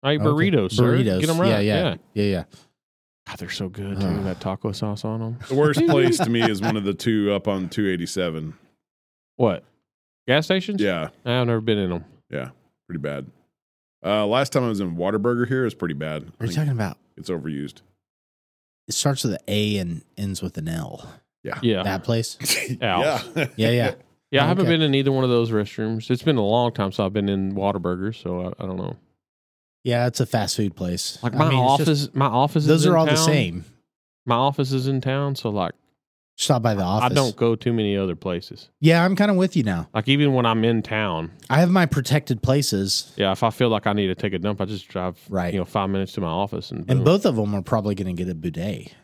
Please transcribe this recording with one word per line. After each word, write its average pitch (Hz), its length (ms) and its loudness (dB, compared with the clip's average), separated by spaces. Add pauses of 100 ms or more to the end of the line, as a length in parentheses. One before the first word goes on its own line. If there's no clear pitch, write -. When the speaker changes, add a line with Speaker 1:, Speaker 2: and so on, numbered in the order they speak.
Speaker 1:
I 139 120 2
eat 147 60 0
Speaker 2:
Okay. 151 60 0
Speaker 1:
burritos, 151 460 2
sir. 120 240 4
Speaker 2:
Burritos. 101 240 2
Speaker 1:
Get - 80 0
'em 165 100 0
right. 180 100 4
Speaker 2:
Yeah, 107 100 2
yeah. 104 240 2
Speaker 1:
Yeah. 110 120 -2 (180)
Speaker 2:
Yeah, 104 100 0
yeah. 95 200 0 (840)
Speaker 1:
God, - 120 -14
they're 87 100 -12
so 95 200 -6
good, 98 300 -8
too. 98 80 -2
Speaker 2:
Ugh. 98 180 -2
Speaker 1:
That 92 160 -6
taco 98 320 -4
sauce 107 320 -6
on 113 180 -4
'em. 117 240 -8
Speaker 3:
The 131 80 -2
worst 147 320 4
place 131 300 6
to - 120 2
me 117 120 2
is 107 200 2
one 110 160 0
of 104 60 -2
the 98 100 0
two 104 380 2
up 101 160 0
on 95 220 -2
two 104 180 -2
eighty-seven. 85 680 -4 (840)
Speaker 1:
What? 110 260 2 (640)
Gas 147 180 2
stations? 190 360 -2
Speaker 3:
Yeah. 85 280 0 (160)
Speaker 1:
I've 123 220 2
never 113 140 2
been 110 160 2
in 95 140 0
'em. 82 140 -4 (240)
Speaker 3:
Yeah. 65 200 -8 (380)
Pretty 85 140 -8
bad. 71 240 -6 (800)
Uh, 104 220 0
last 127 260 0
time 131 100 2
I 120 60 0
was 104 120 -2
in 87 160 -4
Whataburger 110 500 0
here, 131 140 0
it 123 40 0
was 110 100 -2
pretty 82 200 -4
bad. 78 280 -8
Speaker 2:
What - 80 -18
are - 100 -20
Speaker 3:
I 113 40 -6
Speaker 2:
you - 20 -2
Speaker 3:
think 87 80 -4
Speaker 2:
talking 151 160 0
about? 107 260 -2 (200)
Speaker 3:
it's - 120 -16
overused. 73 520 -6 (1040)
Speaker 2:
It 117 60 -8
starts 139 300 0
with 110 100 -2
an - 140 -8
A 104 300 0
and 85 260 -6 (140)
ends 98 240 -6
with 92 160 -8
an 80 100 -6
L. - 400 -8 (360)
Speaker 3:
Yeah. - 180 -8
Speaker 1:
Yeah. 107 220 0
Speaker 2:
That 95 200 -2
place? 113 360 -2
Speaker 3:
<laughs> - 420 -4
Speaker 1:
Al's. 98 240 2 (300)
Speaker 3:
Yeah. 147 200 0
Speaker 2:
Yeah, 110 140 2
yeah. 117 220 2 (400)
Speaker 1:
Yeah, 135 120 4
I 147 40 4
haven't 180 200 2
Speaker 2:
Okay. 170 80 4
Speaker 1:
been 160 80 2
in 143 100 2
either 135 180 2
one 131 120 2
of 127 80 2
those 117 180 2
restrooms. 110 600 -2
It's 123 100 0
been 156 160 2
a 107 80 2
long 117 260 2
time 98 200 -2
since - 80 -8
I've 98 140 0
been 101 160 0
in 98 260 -2
Whataburger, 95 580 -2
so 90 280 -6
I, 90 220 -8
I 95 40 -8
don't 92 100 -8
know. 92 180 -6 (880)
Speaker 2:
Yeah, 120 220 2
it's 123 140 -2
a 120 80 2
fast 107 280 -2
food 101 200 -2
place. 87 480 -6
Speaker 1:
Like, 120 100 -2
Speaker 2:
I 131 60 -4
Speaker 1:
my 156 100 4
Speaker 2:
mean, 131 140 4
it's 135 220 4
just 147 180 2
Speaker 1:
office, - 120 -8
my 135 120 2
office 139 400 2
Speaker 2:
those 156 140 6
Speaker 1:
is - 60 4
Speaker 2:
are 185 40 6
Speaker 1:
in 175 80 4
Speaker 2:
all 160 80 4
the 147 80 4
Speaker 1:
town. 160 100 2
Speaker 2:
same. 101 400 0 (600)
Speaker 1:
My 123 80 2
office 135 360 0
is 131 160 0
in 135 140 0
town, 139 340 -2
so, - 140 -6
like, 98 240 -2 (640)
Speaker 2:
Stop 127 240 2
by 113 140 2
the 98 80 -2
Speaker 1:
I - 20 0
Speaker 2:
office. 107 300 2
Speaker 1:
don't 131 200 2
go 117 200 2
too 117 180 -2
many 104 240 0
other 95 180 -2
places. - 540 -8 (100)
Speaker 2:
Yeah, 165 240 4
I'm 185 120 2
kinda 202 180 2
with 185 240 2
you 139 60 2
now. 90 320 -2
Speaker 1:
Like, 110 120 -2
even 139 260 4
when 123 120 2
I'm 113 180 2
in 113 200 2
town. 92 480 -2 (180)
Speaker 2:
I 135 100 4
have 175 120 4
my 185 160 4
protected 143 560 0
places. 120 720 0
Speaker 1:
Yeah, 98 160 2
if - 100 -4
I 113 60 4
feel 120 200 0
like 110 180 0
I 101 60 2
need 104 140 2
to 92 80 0
take 104 180 -4
a 92 60 -2
dump, 101 220 -2
I 95 40 -2
just 101 220 -8
drive, 92 300 -6 (100)
Speaker 2:
Right. 90 260 -2
Speaker 1:
you 98 60 0
know, 90 60 -2
five 98 240 -2
minutes 95 240 -2
to 107 80 -6
my 87 80 -2
office. 98 420 -4
And - 100 -10
Speaker 2:
And 127 180 2
Speaker 1:
boom. 123 40 0
Speaker 2:
both 180 220 4
of 139 120 2
'em 104 180 0
are 98 80 -2
probably 104 320 0
gonna 92 180 -4
get 90 160 -4
a 90 60 -4
bidet. 82 580 -6 (100)